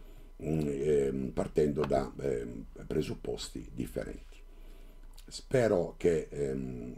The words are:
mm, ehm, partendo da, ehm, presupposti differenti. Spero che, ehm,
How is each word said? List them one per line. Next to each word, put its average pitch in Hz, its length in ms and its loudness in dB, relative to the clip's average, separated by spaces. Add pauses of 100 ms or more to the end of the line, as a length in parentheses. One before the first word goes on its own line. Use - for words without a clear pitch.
(420)
mm, 78 260 2
ehm, 69 640 2
partendo 73 540 2
da, 67 340 2
ehm, 60 460 -2 (200)
presupposti - 880 -4
differenti. - 640 -6 (920)
Spero 110 680 4
che, 82 320 4
ehm, 65 680 -4